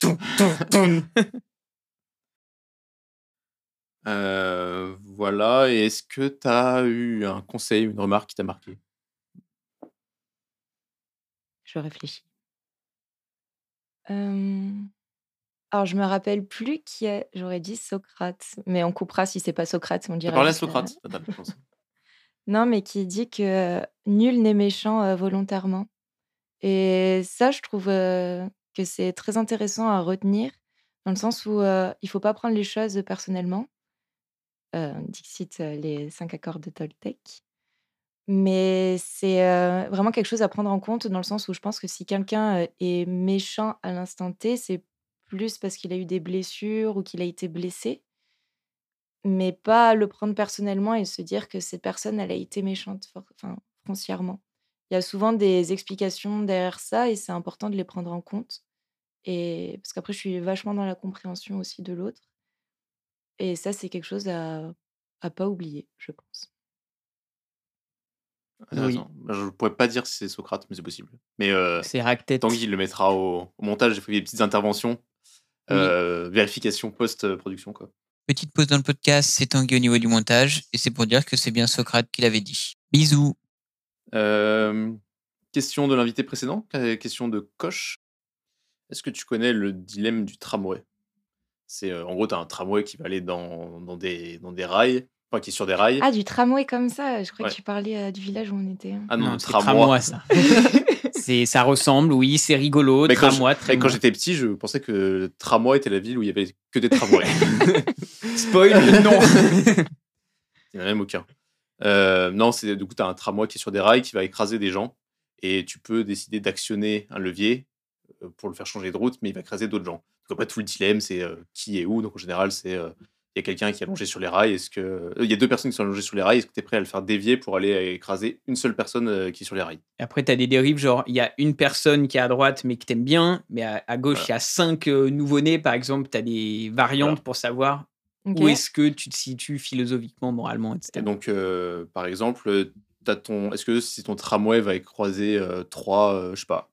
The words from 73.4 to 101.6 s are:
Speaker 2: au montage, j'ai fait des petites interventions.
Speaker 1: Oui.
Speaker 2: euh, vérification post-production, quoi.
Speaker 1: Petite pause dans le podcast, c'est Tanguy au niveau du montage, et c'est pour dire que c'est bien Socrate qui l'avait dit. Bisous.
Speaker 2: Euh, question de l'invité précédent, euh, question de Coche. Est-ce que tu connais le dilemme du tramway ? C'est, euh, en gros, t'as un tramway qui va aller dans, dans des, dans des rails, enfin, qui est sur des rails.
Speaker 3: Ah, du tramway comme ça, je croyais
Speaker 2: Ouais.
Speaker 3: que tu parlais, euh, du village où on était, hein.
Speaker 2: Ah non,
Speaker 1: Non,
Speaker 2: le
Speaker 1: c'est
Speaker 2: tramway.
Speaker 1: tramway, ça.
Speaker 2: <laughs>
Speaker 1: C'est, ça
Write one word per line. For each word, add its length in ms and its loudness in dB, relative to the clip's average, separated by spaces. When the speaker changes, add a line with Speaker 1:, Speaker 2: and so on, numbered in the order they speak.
Speaker 2:
au 60 -12
montage, 320 0
j'ai 60 -8
fait 120 -10
des 100 0
petites 180 -12
interventions. 580 0
Speaker 1:
Oui. 80 2
Speaker 2:
euh, 520 0
vérification 600 0
post-production, 840 -6
quoi. 180 -18
Speaker 1:
Petite 260 -6
pause 160 2
dans 80 2
le 60 0
podcast, 480 2
c'est 160 0
Tanguy 300 2
au 40 6
niveau 180 4
du 100 2
montage, 540 4
et 60 -4
c'est 120 0
pour 160 0
dire 180 4
que 120 -2
c'est 140 0
bien 160 2
Socrate 460 0
qui 100 -4
l'avait 180 4
dit. 340 -8
Bisous. 420 4
Speaker 2:
Euh, 760 2
question 360 -2
de 60 4
l'invité 280 2
précédent, 520 -6
euh, 220 -2
question 320 -8
de 280 -6
Coche. 400 -8
Est-ce 120 -12
que 80 -8
tu 140 -14
connais 280 0
le 200 0
dilemme 520 -4
du 140 -10
tramway ? 460 -6
C'est, 260 -8
euh, 140 -8
en 80 -8
gros, 120 0
t'as 120 -4
un 80 -8
tramway 380 -4
qui 120 -14
va 100 -14
aller 140 -4
dans, 600 -10
dans 160 -14
des, 420 -8
dans 140 -16
des 120 -8
rails, 420 2
enfin, 100 -2
qui 100 -14
est 20 -8
sur 140 -4
des 80 2
rails. 280 4
Speaker 3:
Ah, 80 6
du 140 0
tramway 420 2
comme 220 -2
ça, 340 -4
je 80 -10
croyais 160 -10
Speaker 2:
Ouais. 40 -2
Speaker 3:
que 60 -8
tu 60 -18
parlais, 340 -6
euh, 140 -4
du 100 -12
village 300 -8
où 60 -4
on 160 -6
était, 200 -12
hein. 160 -10
Speaker 2:
Ah 80 0
non, 100 0
Speaker 1:
Non, 80 0
Speaker 2:
le 40 -6
Speaker 1:
c'est 80 -8
Speaker 2:
tramway. 280 4
Speaker 1:
tramway, 260 8
ça. 300 -6
Speaker 2:
<laughs> 40 8
Speaker 1:
C'est, 300 2
ça 200 6